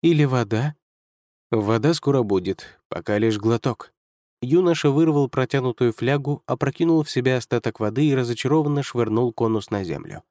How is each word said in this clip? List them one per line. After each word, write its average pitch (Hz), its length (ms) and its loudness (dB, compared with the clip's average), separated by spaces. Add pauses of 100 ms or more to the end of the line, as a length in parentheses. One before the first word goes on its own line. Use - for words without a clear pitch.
«Или 160 220 4
вода?» 123 520 -2 (720)
«Вода 113 440 2
скоро 139 280 0
будет, 95 640 -4
пока 104 300 -4
лишь 110 200 2
глоток». 113 540 -2 (500)
Юноша 160 480 2
вырвал 147 380 2
протянутую 127 680 0
флягу, 139 520 -4
опрокинул 160 560 0
в 151 80 -6
себя 127 280 0
остаток 120 420 -4
воды 110 260 0
и 139 80 2
разочарованно 139 680 0
швырнул 117 500 0
конус 110 380 -2
на 101 140 -2
землю. 80 460 -10